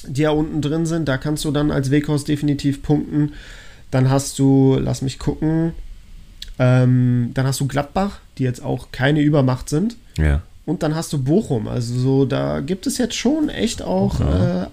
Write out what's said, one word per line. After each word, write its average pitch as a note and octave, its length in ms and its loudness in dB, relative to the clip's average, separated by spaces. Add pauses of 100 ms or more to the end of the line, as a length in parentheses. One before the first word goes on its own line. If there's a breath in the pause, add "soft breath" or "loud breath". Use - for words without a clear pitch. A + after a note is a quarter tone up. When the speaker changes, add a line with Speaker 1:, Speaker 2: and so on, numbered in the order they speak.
Speaker 1:
die C#3+ 140 -2
ja D3+ 80 4
unten D3+ 320 0
drin D#3+ 240 0
sind. D#3+ 220 -2
Da C3 100 0
kannst D3 260 -4
du D#3 80 -2
dann D3 200 2
als C3+ 200 0
Weghorst D3 360 0
definitiv D3 560 -2
punkten. D3 500 0 (580 loud breath)
Dann C3 180 2
hast C#3 300 0
du, C3+ 420 6
lass C3 200 -2
mich C3+ 180 -6
gucken, D#3+ 540 -2 (840)
ähm, B2 760 4
dann C3 120 0
hast C3+ 140 -2
du C#3+ 80 0
Gladbach, C#3+ 520 -2 (180)
die C3 60 -2
jetzt B2 200 -4
auch C3 280 -6
keine D3 300 2
Übermacht C#3 480 2
sind. G3+ 260 -2 (220 soft breath)
Speaker 2:
Ja. D2+ 240 2 (240)
Speaker 1:
Und D#3 180 -4
dann D#3 120 0
hast E3 180 -6
du C#3 100 -2
Bochum. C#3 440 0
Also A#2+ 300 -4
so, C3+ 280 2
da C3+ 340 -2
gibt F3 280 -6
es - 100 -2
jetzt A#3 180 -2
schon D4+ 340 0
echt - 320 -4
auch, - 380 0
Speaker 2:
Ja. F3 440 2
Speaker 1:
äh, - 100 -6